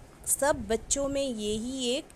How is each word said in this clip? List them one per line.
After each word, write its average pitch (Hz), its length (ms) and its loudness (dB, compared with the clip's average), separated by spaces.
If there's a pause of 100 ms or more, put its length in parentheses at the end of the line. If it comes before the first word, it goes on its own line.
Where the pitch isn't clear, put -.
(280)
सब 277 420 2
बच्चों 247 380 0
में 277 200 0
यही 240 680 0
एक, 311 100 -4 (100)